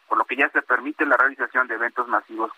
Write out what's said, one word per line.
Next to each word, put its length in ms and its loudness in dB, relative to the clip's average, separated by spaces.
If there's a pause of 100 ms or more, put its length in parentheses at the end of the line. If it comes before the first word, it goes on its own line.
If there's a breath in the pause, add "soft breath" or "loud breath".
por 100 0
lo 80 2
que 100 -6
ya 140 2
se 120 0
permite 440 -2
la 120 4
realización 500 0
de 80 -4
eventos 320 -4
masivos 500 -4